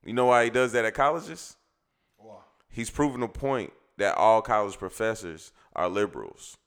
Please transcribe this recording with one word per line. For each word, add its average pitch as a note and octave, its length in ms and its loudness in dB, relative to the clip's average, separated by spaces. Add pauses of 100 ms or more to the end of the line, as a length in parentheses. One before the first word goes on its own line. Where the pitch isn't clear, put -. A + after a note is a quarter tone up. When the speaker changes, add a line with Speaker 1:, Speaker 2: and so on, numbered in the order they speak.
Speaker 1:
You G#2+ 80 -10
know B2 120 2
why A#2+ 200 6
he A#2 40 0
does B2 240 2
that A#2 120 2
at A2 80 -2
colleges? C#3+ 600 -4 (640)
Speaker 2:
Why? G#2+ 180 -20 (340)
Speaker 1:
He's A#2 200 -8
proven C3+ 340 -2
a A#2 40 -4
point C3+ 440 -4 (260)
that G2 200 0
all A2 240 6
college G#2+ 360 0
professors F#2+ 720 -6 (240)
are F2+ 120 0
liberals. D2+ 800 -4